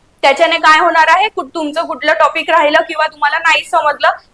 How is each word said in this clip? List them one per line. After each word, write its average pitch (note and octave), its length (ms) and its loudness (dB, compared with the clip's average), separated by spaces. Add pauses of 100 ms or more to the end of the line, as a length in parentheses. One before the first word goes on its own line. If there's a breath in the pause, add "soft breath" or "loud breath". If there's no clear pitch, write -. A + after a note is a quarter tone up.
(220)
त्याच्याने E4 360 2
काय D#4 220 4
होणार E4 280 2
आहे, F#4 200 2
कुठ-, E4 280 -8
तुमचं D#4 300 -6
कुठलं D4+ 280 -2
टॉपिक D#4 360 -2
राहिलं D#4 320 2
किंवा D#4 260 -4
तुम्हाला D4+ 320 -4
नाही D#4 260 0
समजलं D#4 440 0 (240 loud breath)